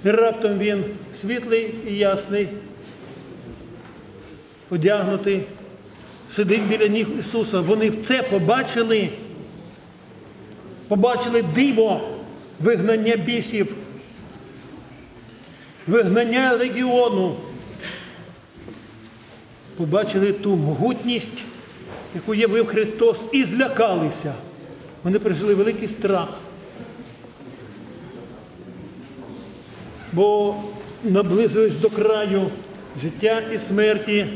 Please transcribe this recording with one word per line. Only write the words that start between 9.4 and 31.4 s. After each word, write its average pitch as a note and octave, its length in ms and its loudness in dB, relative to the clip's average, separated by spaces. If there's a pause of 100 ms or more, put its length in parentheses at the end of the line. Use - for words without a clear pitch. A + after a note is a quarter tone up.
Побачили A#3 540 4
диво A3 580 4 (600)
вигнання A3 560 4
бісів, G#3 580 -2 (2000)
вигнання A#3 680 4
легіону. A#3 840 2 (2500)
Побачили F#3+ 560 2
ту G3+ 240 2
могутність, G3+ 840 0 (720)
яку G#3+ 200 -2
явив A3 320 4
Христос, A3 540 2 (120)
і C4+ 120 4
злякалися. F3 920 0 (680)
Вони F#3+ 160 2
пережили G3+ 360 2
великий G#3 340 2
страх. F#3 400 0 (3750)
Бо G#3 440 2 (480)
наблизились G3+ 680 4